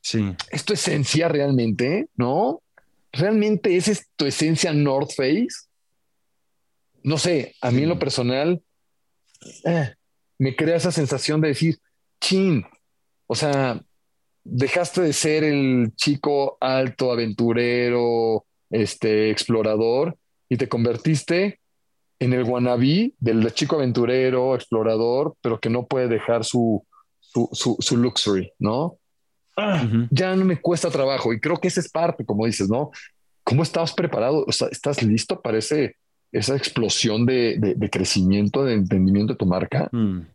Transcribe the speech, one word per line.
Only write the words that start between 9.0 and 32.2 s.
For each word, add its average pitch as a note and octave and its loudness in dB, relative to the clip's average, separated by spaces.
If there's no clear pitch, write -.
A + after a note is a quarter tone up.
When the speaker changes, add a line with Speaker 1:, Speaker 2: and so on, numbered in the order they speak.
Speaker 2:
eh, D#3 0
me C3 -2
crea D#3+ 0
esa E3+ 0
sensación D3 -2
de D#3 2
decir, D3+ 0
"Chin", F#3 2
o A#2 -4
sea, C3+ -2
dejaste D#3+ -2
de D#3+ 2
ser D#3 0
el C3 2
chico C#3+ 0
alto, C3 0
aventurero, A#2 0
este, G#2+ 0
explorador, A2+ 0
y B2 0
te A#2+ -2
convertiste D3+ 0
en B2+ 0
el B2+ 2
wannabe B2 2
del A2+ 2
chico D3+ -2
aventurero, B2+ 2
explorador, A#2 0
pero A2+ -2
que A2+ -2
no A#2+ 0
puede B2+ 0
dejar A2+ 0
su, A2+ 0
su, - -2
su, - -2
su - 0
luxury, G#2 0
¿no? C#3 -4
Ah, G3 0
Speaker 1:
Ujú. A2+ 0
Speaker 2:
ya F#3 0
no F#3+ 2
me F#3 2
cuesta E3+ -2
trabajo, C3+ 0
y A2+ -2
creo D3+ -2
que F#3 -2
esa F3+ -2
es - -6
parte, E3 -2